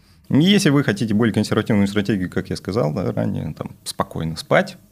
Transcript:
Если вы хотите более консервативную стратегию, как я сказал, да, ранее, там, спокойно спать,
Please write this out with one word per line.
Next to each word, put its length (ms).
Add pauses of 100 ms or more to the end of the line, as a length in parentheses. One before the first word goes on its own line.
(300)
Если 400
вы 140
хотите 280
более 220
консервативную 540
стратегию, 420
как 180
я 80
сказал, 380
да, 180
ранее, 460
там, 140 (120)
спокойно 520
спать, 420 (140)